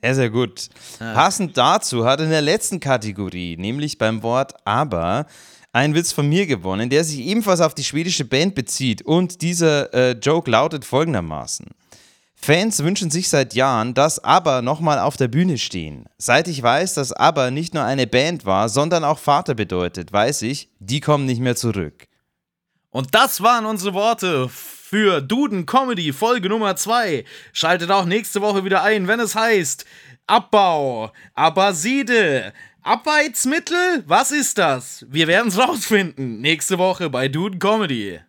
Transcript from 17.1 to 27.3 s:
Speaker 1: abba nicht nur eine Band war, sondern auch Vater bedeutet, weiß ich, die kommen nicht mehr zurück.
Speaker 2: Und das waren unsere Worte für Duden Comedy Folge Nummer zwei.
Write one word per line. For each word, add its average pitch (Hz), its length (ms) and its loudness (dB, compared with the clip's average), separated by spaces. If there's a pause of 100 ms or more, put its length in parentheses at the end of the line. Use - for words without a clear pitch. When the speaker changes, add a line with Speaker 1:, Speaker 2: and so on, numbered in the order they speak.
Speaker 1:
abba 139 380 2
nicht 156 240 -6
nur 147 100 0
eine 127 220 0
Band 135 400 0
war, 98 220 2
sondern 156 360 0
auch 147 140 0
Vater 143 360 0
bedeutet, 90 580 -4
weiß 113 300 2
ich, 127 360 -8
die 123 220 -4
kommen 143 260 2
nicht 120 140 0
mehr 123 160 0
zurück. 98 500 -4 (840)
Speaker 2:
Und 135 240 -6
das 247 280 2
waren 226 240 2
unsere 202 260 -4
Worte 185 560 0
für 190 720 -2
Duden 196 460 -2
Comedy 240 460 0
Folge 226 360 0
Nummer 208 280 0
zwei. 202 480 -2 (280)